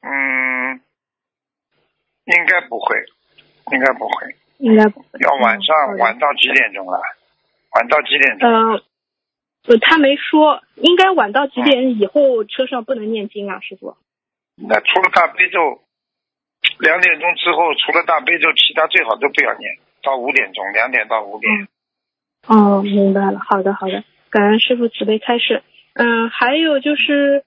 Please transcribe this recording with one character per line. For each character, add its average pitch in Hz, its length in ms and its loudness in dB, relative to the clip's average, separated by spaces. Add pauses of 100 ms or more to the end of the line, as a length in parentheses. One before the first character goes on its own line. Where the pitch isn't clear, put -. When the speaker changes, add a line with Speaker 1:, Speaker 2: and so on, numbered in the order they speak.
Speaker 1:
嗯， 131 800 -4 (1400)
应 175 220 0
该 180 140 2
不 - 180 -10
会， - 160 -2 (760)
应 135 80 -2
该 131 140 2
不 233 140 -8
会。 - 280 -8 (220)
Speaker 2:
应 226 180 4
该 214 140 6
不 208 100 -10
会。 - 60 -20 (140)
Speaker 1:
要 156 160 0
晚 113 260 0
上， 156 140 0
Speaker 2:
嗯， 147 120 2
好 101 100 -8
的。 117 60 0
Speaker 1:
晚 113 160 -2
到 147 140 0
几 - 180 -2
点 120 220 0
钟 95 160 -12
啊？ 95 100 -4 (760)
晚 117 120 2
到 147 140 2
几 - 160 -4
点 131 220 2
钟？ 240 100 4
Speaker 2:
呃， 226 340 2 (840)
呃， 233 120 6
他 320 180 4
没 277 180 4
说， 302 480 2 (120)
应 349 200 2
该 381 160 4
晚 240 200 0
到 269 160 0
几 247 140 -6
点 254 380 2
以 202 60 2
后 254 380 2
车 262 240 -6
上 247 160 -8
不 262 120 -6
能 214 160 -8
念 214 180 -6
经 202 200 -12
啊， 185 80 -10
Speaker 1:
嗯。 190 40 -16
Speaker 2:
师 - 140 -16
傅？ - 200 -18 (600)
Speaker 1:
那 - 260 -2
除 - 200 0
了 180 120 2
大 175 140 4
悲 - 220 -2
咒， 151 320 -2 (1000)
两 160 220 2
点 175 180 0
钟 - 160 -2
之 - 160 -2
后， 160 240 0
除 - 160 -4
了 165 120 0
大 160 160 0
悲 165 200 -2
咒， 156 140 0
其 - 200 2
他 160 140 0
最 165 180 2
好 113 100 0
都 131 140 -2
不 143 140 -2
要 110 140 -2
念， - 200 -14 (260)
到 135 140 -2
五 127 140 -6
点 120 220 -2
钟， 95 100 -10 (100)
两 117 180 -2
点 113 160 -2
到 110 160 -4
五 104 160 -14
点。 107 140 -4
Speaker 2:
嗯。 202 140 -6 (800)
哦， 202 360 4
明 202 300 0
白 196 180 0
了。 202 80 -8
好 196 240 -2
的， 196 100 -2
好 196 140 -8
的。 196 160 -6 (260)
感 208 180 2
恩 214 120 4
师 247 160 0
父 240 120 -2
慈 220 180 -6
悲 220 140 0
开 240 200 -2
示。 - 240 -2 (300)
嗯， 233 360 0
还 247 260 -2
有 311 240 0
就 294 160 -2
是 285 520 0